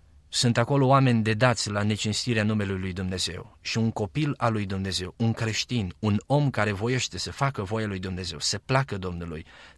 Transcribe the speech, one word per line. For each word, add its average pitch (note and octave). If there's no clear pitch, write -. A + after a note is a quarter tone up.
Sunt -
acolo C3+
oameni B2+
dedați A2
la G#2
necinstirea G#2+
numelui G2+
lui F#2
Dumnezeu F#2
și -
un A2+
copil C#3
al A#2+
lui G#2+
Dumnezeu, F#2+
un A2+
creștin, A2
un G#2
om C#3+
care G#2+
voiește A2+
să F2
facă C3+
voia A2
lui G2
Dumnezeu, F2+
să -
placă C3
Domnului, E2+